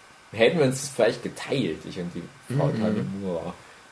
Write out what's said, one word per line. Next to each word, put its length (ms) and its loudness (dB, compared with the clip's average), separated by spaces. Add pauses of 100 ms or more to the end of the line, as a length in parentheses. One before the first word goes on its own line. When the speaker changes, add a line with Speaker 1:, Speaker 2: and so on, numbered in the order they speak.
(320)
Speaker 1:
Hätten 280 4
wir 60 6
uns 160 2
das 80 -6
vielleicht 340 2
geteilt, 560 -2 (100)
ich 80 -10
und 160 -6
die 100 -8 (320)
Frau 120 2
Speaker 2:
Mhm. 140 0
Speaker 1:
Tanemura. 720 -2 (380)